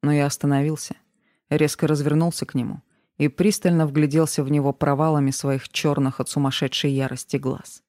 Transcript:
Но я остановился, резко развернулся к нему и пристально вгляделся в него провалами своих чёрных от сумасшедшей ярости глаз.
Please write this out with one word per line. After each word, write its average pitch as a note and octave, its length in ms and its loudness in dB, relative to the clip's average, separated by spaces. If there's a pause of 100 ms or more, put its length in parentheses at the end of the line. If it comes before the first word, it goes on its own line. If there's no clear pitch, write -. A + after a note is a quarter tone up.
Но D3 80 2
я D3 140 2
остановился, C#3+ 680 -2 (540)
резко D3+ 380 0
развернулся D3+ 580 0
к - 80 -18
нему B2+ 280 -4 (360)
и D3 120 2
пристально F3 580 2
вгляделся D3+ 560 2
в C3+ 60 -4
него C#3+ 240 2
провалами C#3+ 580 2
своих C3+ 380 -4
чёрных C#3+ 500 0
от B2+ 80 -2
сумасшедшей C#3 640 -2
ярости C3+ 460 -4
глаз. - 520 -6